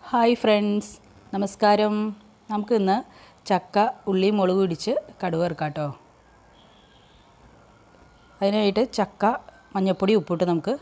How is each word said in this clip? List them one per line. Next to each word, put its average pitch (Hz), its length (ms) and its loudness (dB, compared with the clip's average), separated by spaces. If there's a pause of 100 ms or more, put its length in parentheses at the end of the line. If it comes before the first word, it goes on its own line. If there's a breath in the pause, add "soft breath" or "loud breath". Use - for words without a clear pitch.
(140)
ഹായ് 240 280 4
ഫ്രണ്ട്സ്, 208 480 0 (440)
നമസ്കാരം. 208 600 2 (560)
നമുക്കിന്ന് 208 460 0 (540 loud breath)
ചക്ക 202 360 2 (240)
ഉള്ളി 190 180 2 (100)
മുളക് 190 280 2
ഇടിച്ച് 170 260 -4 (300)
കടുക് 170 220 -2
വറുക്കാം 160 320 -4
ട്ടോ. 151 100 -4 (2500)
അതിനായിട്ട് 208 420 2 (140)
ചക്ക - 260 -2 (520)
മഞ്ഞൾപ്പൊടി 190 440 2
ഉപ്പിട്ട് 170 300 -2
നമുക്ക് 170 320 -2